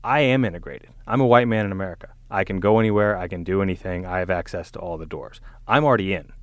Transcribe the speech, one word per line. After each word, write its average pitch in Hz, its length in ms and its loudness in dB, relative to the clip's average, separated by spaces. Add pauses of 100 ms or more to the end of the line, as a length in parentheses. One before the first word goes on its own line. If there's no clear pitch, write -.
I 139 180 0
am 131 240 2
integrated. 85 440 -10 (160)
I'm - 140 -2
a 131 80 4
white 120 200 8
man 110 180 0
in 98 60 -4
America. 95 380 -8 (200)
I 98 140 0
can 95 160 -4
go 104 200 6
anywhere. 104 380 2
I 90 100 -8
can 87 160 -8
do 95 180 0
anything. 92 440 -4
I 90 140 -4
have 90 100 -4
access 87 420 -4
to - 80 -14
all 87 180 -8
the 80 80 -10
doors. - 360 -14 (260)
I'm 135 160 2
already 104 300 2
in. 82 180 -8 (120)